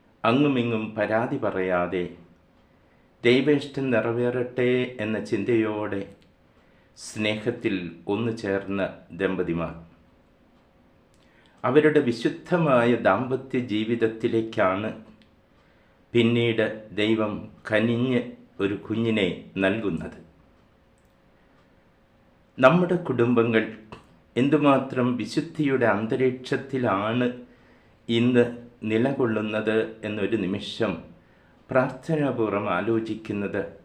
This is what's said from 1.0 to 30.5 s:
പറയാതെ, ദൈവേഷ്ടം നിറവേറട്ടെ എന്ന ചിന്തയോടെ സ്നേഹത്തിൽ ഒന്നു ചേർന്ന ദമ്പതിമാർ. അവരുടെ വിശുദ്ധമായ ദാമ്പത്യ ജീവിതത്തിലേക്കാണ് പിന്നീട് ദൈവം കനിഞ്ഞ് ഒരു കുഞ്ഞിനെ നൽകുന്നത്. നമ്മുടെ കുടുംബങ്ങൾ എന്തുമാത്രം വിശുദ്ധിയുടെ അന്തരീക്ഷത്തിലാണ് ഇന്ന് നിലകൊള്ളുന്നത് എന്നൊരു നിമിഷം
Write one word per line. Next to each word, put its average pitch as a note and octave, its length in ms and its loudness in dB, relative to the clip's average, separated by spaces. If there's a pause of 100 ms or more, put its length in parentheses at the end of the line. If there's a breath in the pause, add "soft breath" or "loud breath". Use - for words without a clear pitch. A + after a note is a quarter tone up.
പറയാതെ, F2+ 600 -2 (1200 soft breath)
ദൈവേഷ്ടം C#3 680 2
നിറവേറട്ടെ B2 800 0 (340)
എന്ന A2 120 -2 (120)
ചിന്തയോടെ G#2+ 720 0 (1040 soft breath)
സ്നേഹത്തിൽ G#2+ 720 -2 (380)
ഒന്നു A2+ 260 -2
ചേർന്ന G2 400 -2 (400)
ദമ്പതിമാർ. E2+ 540 -2 (1900 soft breath)
അവരുടെ D3+ 400 6
വിശുദ്ധമായ C#3 800 2 (180)
ദാമ്പത്യ B2 520 0 (140)
ജീവിതത്തിലേക്കാണ് A2 1160 0 (1200 soft breath)
പിന്നീട് A#2 500 2 (360)
ദൈവം G#2+ 340 2 (340)
കനിഞ്ഞ് A#2 520 2 (440)
ഒരു G2 120 0 (100)
കുഞ്ഞിനെ A2 400 0 (380)
നൽകുന്നത്. F#2+ 540 -2 (2500 soft breath)
നമ്മുടെ E3+ 340 6 (100)
കുടുംബങ്ങൾ A#2 560 4 (800)
എന്തുമാത്രം C#3 680 2 (120)
വിശുദ്ധിയുടെ C3+ 760 0
അന്തരീക്ഷത്തിലാണ് B2 1300 -2 (920 loud breath)
ഇന്ന് A#2+ 280 4 (460)
നിലകൊള്ളുന്നത് A2 880 0 (320)
എന്നൊരു G#2 360 -2
നിമിഷം G#2+ 460 -4 (760 soft breath)